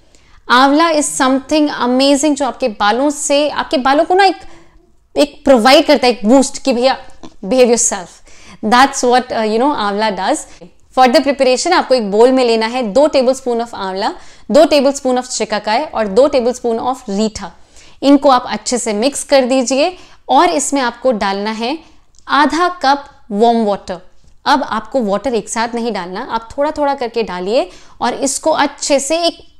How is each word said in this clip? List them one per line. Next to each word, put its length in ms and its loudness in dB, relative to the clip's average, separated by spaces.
आंवला 400 4
is 160 0
something 720 0
amazing 560 2
जो 120 -4
आपके 220 -4
बालों 420 0
से, 380 -2
आपके 300 -4
बालों 260 2
को 100 0
ना 100 4
एक, 120 2
एक 280 0
प्रोवाइड 420 6
करता 200 2
है, 60 2
एक 140 -4
बूस्ट 360 2
कि 100 0
भैया 260 0
behave 260 2
yourself। 380 -2
That's 400 2
what, 240 2
uh, 160 -4
you 140 -2
know, 180 0
आंवला 340 -4
does। 280 -4
For 160 6
the 60 4
preparation 520 0
आपको 220 0
एक 160 -2
बोल 220 4
में 120 2
लेना 220 0
है 160 -4
दो 260 2
tablespoon 540 0
of 120 -12
आंवला, 400 -6
दो 140 6
tablespoon 540 0
of 120 -8
शिकाकाई 520 -4
और 240 -4
दो 220 2
tablespoon 520 -2
of 160 -4
रीठा। 440 -4
इनको 260 4
आप 180 4
अच्छे 320 -6
से 140 -4
मिक्स 320 -4
कर 200 2
दीजिए 520 0
और 220 4
इसमें 300 -2
आपको 320 -2
डालना 380 -4
है 280 -6
आधा 400 0
कप 360 -2
वार्म 320 2
वाटर। 340 -6
अब 180 2
आपको 400 -4
वाटर 320 -2
एक 140 -4
साथ 260 -4
नहीं 180 -4
डालना, 380 -10
आप 180 -6
थोड़ा 120 0
थोड़ा 240 -2
करके 280 -4
डालिए 480 -2
और 140 -2
इसको 360 -4
अच्छे 500 0
से 240 -2
एक 140 -2